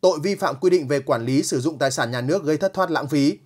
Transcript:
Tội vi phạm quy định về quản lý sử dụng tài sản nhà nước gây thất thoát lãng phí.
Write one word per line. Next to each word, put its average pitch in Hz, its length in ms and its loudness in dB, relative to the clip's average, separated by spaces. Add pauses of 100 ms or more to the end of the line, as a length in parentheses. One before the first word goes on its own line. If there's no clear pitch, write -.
Tội 180 220 4
vi 196 120 0
phạm 180 260 -4
quy 185 80 4
định 175 180 2
về 143 120 0
quản 131 260 -2
lý 135 180 2
sử 131 160 -2
dụng 147 180 -2
tài 139 140 0
sản 127 200 -2
nhà 123 100 -4
nước 156 220 0
gây 151 140 0
thất 190 160 -2
thoát 185 180 0
lãng 151 160 -2
phí. 139 380 2